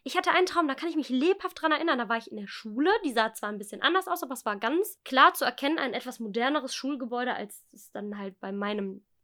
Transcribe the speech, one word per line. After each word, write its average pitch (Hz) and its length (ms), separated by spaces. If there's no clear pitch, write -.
Ich 262 140
hatte 359 160
einen 359 140
Traum, 349 200
da 269 80
kann 320 140
ich 330 80
mich 302 120
lebhaft 339 540
dran 320 80
erinnern. 302 300
Da 214 80
war 233 100
ich - 140
in 214 40
der 202 120
Schule, 233 420
die 277 80
sah 220 200
zwar 208 180
ein 208 80
bisschen 202 220
anders 339 280
aus, 349 160
aber 269 80
es 247 120
war 208 120
ganz 294 480
klar 294 300
zu - 100
erkennen, 302 340
ein 262 160
etwas 247 240
moderneres 240 560
Schulgebäude, 247 600
als - 360
es - 220
dann 208 260
halt 196 220
bei 196 100
meinem 202 540